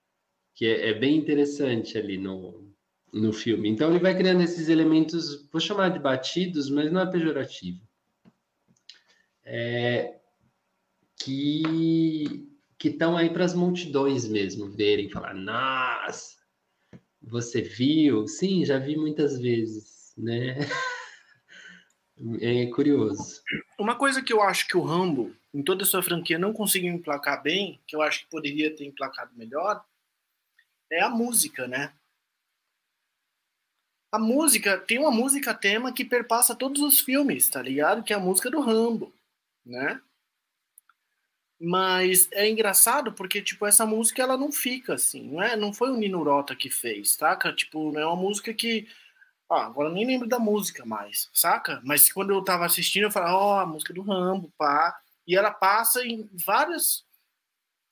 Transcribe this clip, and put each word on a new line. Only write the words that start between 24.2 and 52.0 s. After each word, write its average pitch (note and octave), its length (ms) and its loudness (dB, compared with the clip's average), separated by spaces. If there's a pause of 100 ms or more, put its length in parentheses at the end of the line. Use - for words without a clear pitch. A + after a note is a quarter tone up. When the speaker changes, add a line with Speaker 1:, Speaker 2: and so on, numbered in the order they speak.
Speaker 2:
que C4+ 100 -4
eu A3 100 4
acho F#3+ 260 2
que F#3+ 100 0
o E3 60 4
Rambo, D3+ 520 0 (180)
em C#3+ 100 -4
toda F#3 200 0
a - 20 0
sua F#3+ 180 2
franquia, E3 340 -2
não G3 160 0
conseguiu G3 400 -2
emplacar C#3+ 480 -4
bem, F3 460 -4
que - 80 -12
eu D3+ 80 0
acho D3+ 180 0
que - 80 -20
poderia D3+ 440 -2
ter D3 120 -14
emplacado C#3 500 -10
melhor, C#3+ 480 -4 (1080)
é E3 100 2
a G#3+ 80 4
música, A#3 580 -2
né? C3 240 -6 (2250)
A G#3+ 80 0
música, A3+ 580 2
tem A3+ 220 -2
uma D4+ 120 4
música B3+ 440 0
tema A3+ 360 0
que B3+ 140 -4
perpassa A#3+ 500 2
todos C4+ 280 -2
os D4 180 6
filmes, B3+ 480 2
tá C3 120 -4
ligado? D3 420 0
Que G#3 100 -2
é - 20 2
a G3+ 40 0
música F#3+ 300 0
do D4+ 120 0
Rambo, A3+ 500 0 (540)
né? C#3 340 -6 (1600)
Mas F#3 720 2
é G3+ 160 2
engraçado A3 640 2
porque, F#3+ 280 -4
tipo, - 240 -4
essa G#3 200 6
música, A3 360 0
ela C4 160 0
não C#4+ 140 -4
fica B3+ 420 -4
assim, - 380 -4
não D#3 100 -6
é? A#3 140 0
Não G#3 180 -2
foi B3 160 -2
o C4 80 -2
Nino F#3+ 260 -2
Rota C#3+ 320 2
que - 140 -8
fez, G#2 460 -2
saca? E3 380 0
Tipo, D#3 380 -4
não D3 100 -4
é D#3 40 0
uma E3+ 100 0
música G3+ 380 -2
que, A3 340 -4 (640)
ah, E3+ 160 2
agora C3+ 240 -4
eu E3+ 40 -4
nem G3+ 120 -2
lembro B3+ 220 0
da B3 120 0
música G#3 460 0
mais, G#2 480 -6
saca? E3+ 500 0
Mas C#3+ 280 4